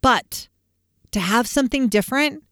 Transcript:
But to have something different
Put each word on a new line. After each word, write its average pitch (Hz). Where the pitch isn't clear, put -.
But -
to 208
have 214
something 269
different 277